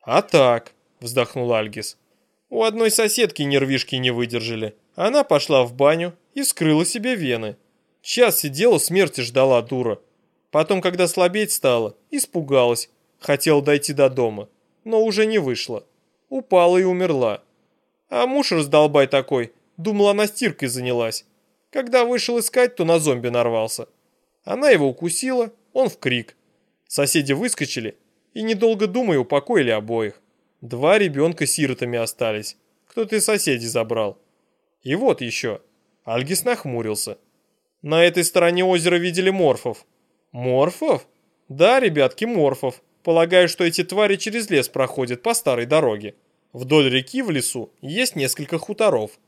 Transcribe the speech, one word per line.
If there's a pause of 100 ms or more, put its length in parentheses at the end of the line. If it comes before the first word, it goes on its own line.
«А
так», (260)
вздохнул
Альгис. (540)
«У
одной
соседки
нервишки
не
выдержали. (200)
Она
пошла
в
баню (160)
и
вскрыла
себе
вены. (460)
Час
сидела,
смерти
ждала,
дура. (500)
Потом,
когда
слабеть
стала, (140)
испугалась. (300)
Хотела
дойти
до
дома, (340)
но
уже
не
вышла. (420)
Упала
и
умерла. (680)
А
муж
раздолбай
такой, (240)
думал,
она
стиркой
занялась. (440)
Когда
вышел
искать,
то
на
зомби
нарвался. (560)
Она
его
укусила, (180)
он
в
крик. (500)
Соседи
выскочили (380)
и,
недолго
думая,
упокоили
обоих. (400)
Два
ребенка
сиротами
остались. (320)
Кто-то
из
соседей
забрал. (640)
И
вот
еще». (420)
Альгис
нахмурился. (640)
«На
этой
стороне
озера
видели
морфов». (440)
«Морфов?» (420)
«Да,
ребятки,
морфов. (180)
Полагаю,
что
эти
твари
через
лес
проходят
по
старой
дороге. (400)
Вдоль
реки
в
лесу
есть
несколько
хуторов.